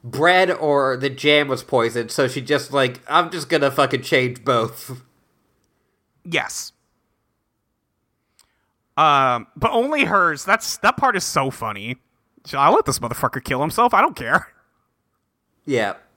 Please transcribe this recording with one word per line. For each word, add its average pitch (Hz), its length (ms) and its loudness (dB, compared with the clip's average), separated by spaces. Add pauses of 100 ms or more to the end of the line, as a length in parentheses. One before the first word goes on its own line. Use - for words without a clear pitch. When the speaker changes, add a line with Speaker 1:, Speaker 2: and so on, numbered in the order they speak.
Speaker 1:
bread 175 480 2
or 143 460 2
the 135 140 -2
jam 147 400 2
was 131 120 -2
poisoned, 117 480 -2
so 139 180 0
she 127 140 -4
just, 143 300 -2
like, 127 380 0
"I'm 165 200 2
just 156 200 -10
gonna 143 220 2
fucking 131 300 0
change 127 440 -2
both." 123 560 -4 (1200)
Speaker 2:
Yes. - 480 -6 (2250)
Um, 135 520 2 (100)
but 226 140 -2
only 277 340 0
hers. 170 400 0
That's, 214 320 -2
that - 200 2
part 254 200 0
is 170 80 -4
so 135 260 -2
funny. 110 460 -10 (480)
So - 120 -8
I 143 120 6
let 415 160 4
this - 140 -2
motherfucker 120 440 -4
kill 131 180 -4
himself. 226 320 2
I 196 80 4
don't 254 140 0
care. 131 320 -2 (1160)
Speaker 1:
Yeah. 113 280 0 (240)